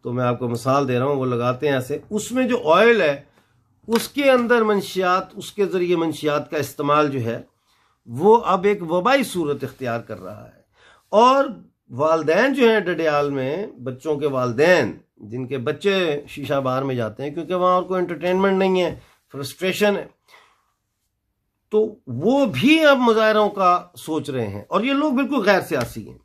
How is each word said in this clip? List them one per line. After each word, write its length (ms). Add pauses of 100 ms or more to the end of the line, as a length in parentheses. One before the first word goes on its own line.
तो 80
मैं 120
आपको 240
मिसाल 380
दे 120
रहा 100
हूँ, 80
वो 80
लगाते 440
हैं 100
ऐसे, 240 (100)
उसमें 360
जो 80
ऑयल 460
है, 260 (600)
उसके 340
अंदर 420
मंशियात, 720
उसके 300
ज़रिए 300
मंशियात 540
का 80
इस्तेमाल 500
जो 100
है, 300 (600)
वो 260
अब 320
एक 160
वबाई 420
सूरत 400
इख्तियार 380
कर 160
रहा 260
है। 200 (480)
और 520 (280)
वालदैन 640
जो 160
हैं 140
डडियाल 460
में, 540
बच्चों 340
के 80
वालदैन, 760 (220)
जिनके 360
बच्चे 680
शीशा 320
बार 240
में 120
जाते 260
हैं, 120
क्योंकि 200
वहाँ 220
और 80
कोई 140
एंटरटेनमेंट 600
नहीं 220
है, 220 (300)
फ्रस्ट्रेशन 640
है, 140 (1600)
तो 360
वो 380
भी 320
अब 200
मुजाहरों 500
का 480
सोच 340
रहे 160
हैं। 220
और 160
ये 80
लोग 240
बिल्कुल 280
गैर 180
सियासी 400
हैं। 220